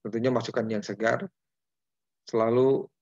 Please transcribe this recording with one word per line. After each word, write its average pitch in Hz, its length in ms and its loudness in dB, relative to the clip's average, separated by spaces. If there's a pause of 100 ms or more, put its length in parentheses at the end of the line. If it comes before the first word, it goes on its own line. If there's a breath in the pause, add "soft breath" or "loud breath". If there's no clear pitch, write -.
tentunya 113 240 -2
masukan 117 400 -2
yang 110 160 -2
segar, 113 420 -2 (1000)
selalu 120 580 2 (140)